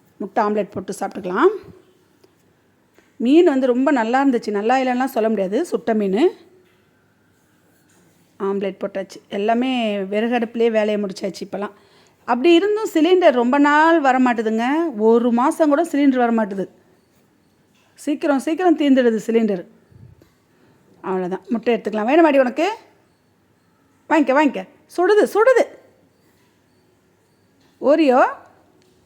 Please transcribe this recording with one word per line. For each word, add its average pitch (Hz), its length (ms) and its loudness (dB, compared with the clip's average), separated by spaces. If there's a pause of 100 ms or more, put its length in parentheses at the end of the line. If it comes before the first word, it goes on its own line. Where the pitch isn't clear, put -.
(180)
முட்டை 208 260 -4
ஆம்லெட் 208 280 -4
போட்டு 196 280 -10
சாப்பிட்டுக்கலாம். 220 540 -2 (1600)
மீன் 294 300 4
வந்து 269 220 0
ரொம்ப 254 240 0
நல்லா 254 340 0
இருந்துச்சு, 233 260 -2
நல்லா 214 260 0
இல்லைன்னா 254 280 -2
சொல்ல 226 240 -2
முடியாது. 208 360 -2
சுட்ட 233 280 -4
மீன் 214 380 0 (2000)
ஆம்லெட் 196 440 -4
போட்டாச்சு. 196 360 -10 (100)
எல்லாமே 226 720 -2
விறகு 214 320 -2
அடுப்புலயே 233 360 -2
வேலையை 214 320 -2
முடிச்சாச்சு 196 420 -8
இப்போலாம். 196 260 -8 (540)
அப்படி 247 280 2
இருந்தும் 415 400 0
சிலிண்டர் 349 380 4
ரொம்ப 247 260 0
நாள் 302 440 4
வரமாட்டுதுங்க. 240 640 0 (320)
ஒரு 226 340 2
மாசம் 302 380 0
கூட 285 140 2
சிலிண்டர் 277 400 0
வரமாட்டுது. 214 440 -2 (1300)
சீக்கிரம் 285 460 -2
சீக்கிரம் 320 380 0
தீர்ந்துடுது 254 480 2
சிலிண்டர். 220 400 0 (1400)
அவ்வளோதான், 185 440 -6
முட்டை 233 280 -2
எடுத்துக்கலாம். 214 300 -6
வேணுமாடி 294 340 2
உனக்கு? 285 320 0 (1400)
வாங்கிக்க, 269 280 0
வாங்கிக்க. 240 300 -2 (300)
சுடுது, 370 260 4 (100)
சுடுது. 453 320 4 (2250)
ஓரியோ, 285 440 4 (800)